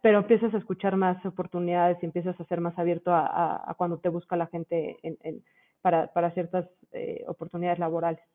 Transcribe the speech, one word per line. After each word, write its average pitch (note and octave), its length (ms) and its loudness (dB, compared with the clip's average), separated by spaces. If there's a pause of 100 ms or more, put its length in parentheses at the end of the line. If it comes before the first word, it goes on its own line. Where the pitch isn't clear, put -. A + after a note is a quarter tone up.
pero G#3 180 6
empiezas G#3+ 360 2
a G#3+ 40 0
escuchar F#3+ 360 -2
más F#3 320 2
oportunidades F3 760 0
y E3+ 60 -6
empiezas F3 320 -6
a E3+ 60 -10
ser E3+ 160 -4
más E3+ 180 -4
abierto F3 340 0
a, E3 140 4
a, D#3+ 420 -2
a E3 60 -6
cuando E3+ 240 -2
te F3+ 100 -2
busca F3 280 -4
la E3+ 100 0
gente E3 560 -4
en, E3 200 -8
en, D#3 200 -10 (400)
para, E3+ 300 2
para E3+ 180 2
ciertas, F3 400 -2 (220)
eh, - 340 -8
oportunidades F3 540 -4
laborales. E3 420 -2 (120)